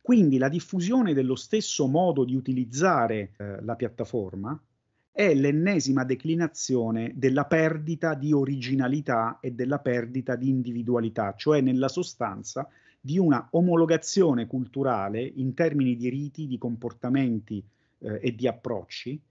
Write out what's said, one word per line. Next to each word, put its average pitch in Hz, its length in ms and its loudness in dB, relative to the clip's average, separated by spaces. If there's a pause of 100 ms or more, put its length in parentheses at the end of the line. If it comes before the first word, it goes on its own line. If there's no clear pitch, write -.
Quindi 175 380 6
la - 100 4
diffusione 185 640 0
dello 131 220 2
stesso - 520 -2
modo 147 380 2
di 127 100 -4
utilizzare, 127 1000 0
eh, 101 240 -8
la 113 140 -6
piattaforma 110 840 -6 (520)
è 196 240 2
l'ennesima 143 680 2
declinazione 127 1120 -2
della 135 300 2
perdita 160 720 0
di 143 180 0
originalità 131 1040 0
e 131 120 -6
della 127 280 -2
perdita 123 560 -2
di 127 140 0
individualità, 117 840 -2
cioè 151 260 2
nella 131 260 2
sostanza 120 800 -6 (320)
di 147 200 -2
una 156 320 4
omologazione 165 960 4
culturale 120 760 -2
in 131 300 -4
termini 143 420 2
di 120 140 -4
riti, 143 380 -6
di 127 100 -6
comportamenti, 117 1040 -4 (360)
eh, 107 220 -6
e 131 140 -2
di 117 120 -2
approcci 120 840 -6